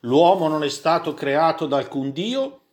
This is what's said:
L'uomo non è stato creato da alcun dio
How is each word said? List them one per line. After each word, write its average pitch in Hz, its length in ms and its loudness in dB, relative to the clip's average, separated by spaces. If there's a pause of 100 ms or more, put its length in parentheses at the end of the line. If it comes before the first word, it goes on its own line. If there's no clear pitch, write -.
L'uomo 165 480 4
non 156 140 -2
è 147 60 -2
stato 160 460 -2
creato 156 520 0
da 139 120 0
alcun 135 340 -6
dio 262 480 -6 (120)